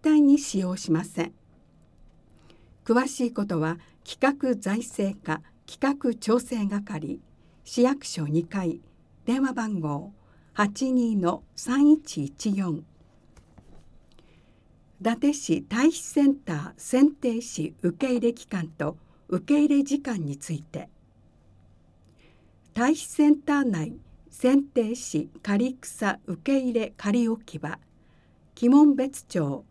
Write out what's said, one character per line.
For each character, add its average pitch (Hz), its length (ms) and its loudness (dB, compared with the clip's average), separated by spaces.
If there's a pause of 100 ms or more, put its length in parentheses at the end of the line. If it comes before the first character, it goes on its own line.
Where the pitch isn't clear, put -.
対 311 180 6
に 285 180 8
使 214 220 -4
用 185 160 -4
し - 140 -8
ま 160 140 2
せ - 180 -6
ん。 165 100 -6 (1500)
詳 247 220 2
し 262 200 -4
い 233 60 -6
こ 202 140 -4
と 180 140 -2
は、 160 180 -2 (300)
企 277 300 0
画 254 180 0
財 196 220 -4
政 202 400 -6
課、 156 240 -6 (240)
企 277 340 -2
画 247 140 0
調 226 240 0
整 233 280 -4
係、 202 540 -8 (440)
市 - 180 -2
役 277 220 2
所 160 220 -6
二 156 180 0
階、 180 360 -6 (440)
電 262 180 0
話 269 100 0
番 214 280 -4
号 156 320 -6 (400)
八 208 400 -2
二 233 240 0
の 180 260 0 (140)
三 277 340 4
一 302 340 2
一 196 320 -4
四。 165 280 -4 (2250)
伊 190 40 -8
達 233 300 0
市 - 340 -2
退 247 200 2
避 330 40 4
セ - 340 0
ン 277 100 4
タ - 160 -10
ー 151 240 -8
選 285 360 4
定 233 280 -4
士 - 420 -8
受 175 240 -2
け 254 80 -2
入 240 60 0
れ 233 120 2
期 - 140 -20
間 170 220 -6
と 156 280 -6 (320)
受 180 160 -4
け 294 200 2
入 294 140 4
れ 277 40 4
時 277 180 -2
間 214 240 -6
に 139 120 -6
つ - 160 -12
い 151 100 -6
て。 - 260 -14 (1800)
退 247 180 0
避 311 160 -4
セ 294 240 4
ン 294 100 4
タ 285 200 0
ー 262 80 0
内 160 280 -4 (340)
選 277 340 2
定 233 300 -2
士 - 360 -6 (120)
仮 233 320 0
草 - 520 -6
受 165 160 -8
け 277 160 0
入 254 160 -2
れ 220 220 -2
仮 208 300 0
置 226 160 -4
き - 160 -14
場、 147 200 -10 (840)
鬼 240 80 4
門 285 260 8
別 269 300 -4
町 143 460 -4